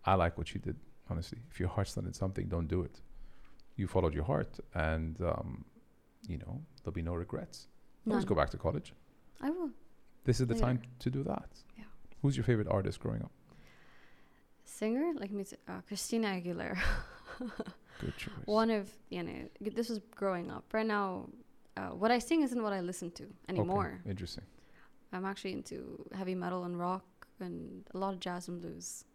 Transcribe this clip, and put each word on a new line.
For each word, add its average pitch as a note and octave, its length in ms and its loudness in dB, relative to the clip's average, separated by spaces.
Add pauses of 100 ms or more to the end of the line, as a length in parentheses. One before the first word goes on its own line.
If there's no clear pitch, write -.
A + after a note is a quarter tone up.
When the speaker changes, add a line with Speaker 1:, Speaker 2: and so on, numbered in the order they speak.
Speaker 1:
I F#2+ 100 8
like E2+ 220 6
what E2 160 -4
you - 60 0
did, - 160 -2 (340)
honestly. F2 300 -4 (100)
If - 100 -14
your F2 100 4
heart's - 260 0
not G2 100 -2
in - 80 -4
something, F#2+ 340 0
don't E2+ 200 2
do F#2 140 4
it. - 200 -6 (760)
You G2 120 0
followed E2+ 260 6
your D2 120 2
heart, - 340 0 (140)
and, D#2+ 480 2
um, - 440 0 (640)
you A#2 120 -2
know, A2 220 -6 (220)
there'll G2+ 100 -4
be E2+ 80 -2
no E2 120 0
regrets. - 540 -4 (400)
Always A3 160 4
Speaker 2:
None. F#3+ 60 -2
Speaker 1:
go G3+ 60 6
back D3 160 6
to - 60 -6
college. - 360 0 (480)
Speaker 2:
I C4+ 100 2
will. E4+ 180 0 (540)
Speaker 1:
This B2 160 4
is B2+ 80 4
the A#2 80 2
Speaker 2:
Later. A#2+ 100 6
Speaker 1:
time B2 160 4 (180)
to - 100 0
do C3+ 140 0
that. - 260 -4 (280)
Speaker 2:
Yeah. A3 60 -12 (380)
Speaker 1:
Who's C#3 140 6
your B2+ 80 2
favorite A2 240 6
artist G2 320 4
growing A2 220 0
up? - 100 -8 (1300)
Speaker 2:
Singer? C4 500 2
Like G3 160 -4
me, G3+ 140 -2 (220)
uh, F3+ 200 -8
Christina A3 400 0
Aguilera. F3 500 -2 (600)
<laughs> - 600 -10
Speaker 1:
Good - 180 -4
choice. - 160 -8 (120)
Speaker 2:
One A3 240 6
of, G3+ 220 0 (180)
you F3 140 -4
know, C3 240 -6 (160)
g-, G#3 60 -2
this A#3 200 -2
was A3 100 -2 (160)
growing F3+ 360 0
up. - 220 -10
Right A3 120 2
now, G3+ 440 0 (480)
uh, F#3+ 120 -4
what G#3 220 4
I B3 80 8
sing D#4+ 240 4
isn't A#3+ 180 2
what G#3 120 2
I F#3+ 80 0
listen F3 300 -4
to - 120 -12
Speaker 1:
Okay. - 100 -14 (160)
Speaker 2:
anymore. G#2 580 2
Speaker 1:
Interesting. F#2 360 -6 (680)
Speaker 2:
I'm F#3 120 -4
actually G3 280 -4
into - 520 -8 (100)
heavy F#3 200 -2
metal F3+ 300 -2
and F3 120 -2
rock F3+ 280 0 (340)
and F3 540 -8
a F#3 40 -4
lot G3 160 0
of F3+ 60 -8
jazz F3+ 300 -4
and F3 100 -6
blues. E3+ 560 -10